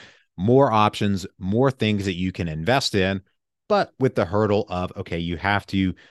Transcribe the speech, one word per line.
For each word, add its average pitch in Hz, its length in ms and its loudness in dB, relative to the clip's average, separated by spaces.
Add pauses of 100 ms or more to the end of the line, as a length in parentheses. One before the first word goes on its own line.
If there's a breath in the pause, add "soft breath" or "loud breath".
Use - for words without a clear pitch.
(380 loud breath)
more 120 340 4
options, 104 540 0 (120)
more 110 340 0
things 107 340 0
that 98 80 -2
you 90 180 -4
can 90 160 -6
invest 82 480 0
in, 98 260 0 (460)
but 202 320 0
with 131 160 0
the 110 100 0
hurdle 101 440 0
of, 90 260 -6
okay, 90 240 -8
you 85 180 -4
have 98 300 0
to 95 280 0 (160 soft breath)